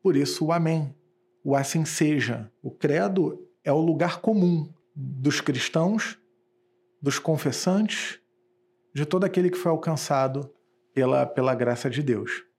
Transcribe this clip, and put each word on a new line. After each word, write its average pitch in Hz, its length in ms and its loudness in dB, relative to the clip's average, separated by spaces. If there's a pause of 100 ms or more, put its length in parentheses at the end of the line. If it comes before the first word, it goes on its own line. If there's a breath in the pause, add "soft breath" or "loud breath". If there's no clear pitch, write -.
Por 180 120 4
isso, 139 300 0
o 160 80 0
amém, 160 420 0 (480)
o 139 140 2
assim 151 300 0
seja. 127 640 0 (120)
O 127 80 -8
credo 175 760 0 (160)
é 143 80 0
o 156 80 4
lugar 165 400 0
comum 180 500 2 (240)
dos 135 460 -2
cristãos, 165 800 -2 (840)
dos 139 180 -2
confessantes, - 1000 -2 (720)
de 147 140 -4
todo 185 180 2
aquele 180 260 2
que 180 60 -6
foi - 140 0
alcançado 143 840 0 (400)
pela, 131 320 2
pela 131 300 0
graça 120 340 0
de 127 140 -2
Deus. 120 420 -2 (140)